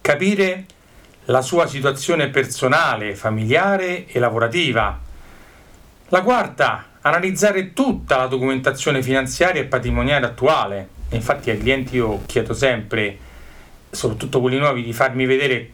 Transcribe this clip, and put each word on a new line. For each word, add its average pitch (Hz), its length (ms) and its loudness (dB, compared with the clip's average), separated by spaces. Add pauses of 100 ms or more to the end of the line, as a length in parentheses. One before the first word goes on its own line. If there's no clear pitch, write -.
capire 190 640 0 (600)
la 131 160 2
sua 165 260 2
situazione 139 600 0
personale, 131 840 0
familiare 175 920 0
e 127 120 -2
lavorativa. 117 800 0 (1080)
La 185 120 4
quarta, 185 640 0 (160)
analizzare 190 720 2
tutta 254 440 0
la 131 100 2
documentazione 131 760 0
finanziaria 135 580 0
e - 40 -4
patrimoniale 123 600 0
attuale. 117 640 0 (220)
E 117 80 -4
infatti 120 320 -2
ai 107 100 -2
clienti 127 360 0
io 110 300 0
chiedo 113 280 -2
sempre, 110 640 0 (760)
soprattutto 127 480 -2
quelli 127 180 2
nuovi, 139 260 0
di 117 100 -6
farmi 127 320 0
vedere 131 480 0